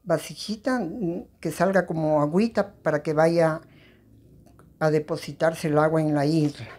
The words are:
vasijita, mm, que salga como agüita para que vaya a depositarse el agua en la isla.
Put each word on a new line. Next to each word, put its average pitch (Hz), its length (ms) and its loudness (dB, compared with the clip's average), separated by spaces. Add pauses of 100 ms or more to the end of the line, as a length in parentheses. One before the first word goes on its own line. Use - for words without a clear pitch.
vasijita, 208 760 -4
mm, 185 440 -6 (160)
que 160 120 -6
salga 185 340 2
como 156 360 0
agüita 196 520 0 (100)
para 151 180 0
que 160 120 -4
vaya 160 480 2 (1160)
a 156 120 2
depositarse 156 800 -2
el 147 80 2
agua 160 240 4
en 151 120 0
la 143 120 0
isla. 151 420 0 (120)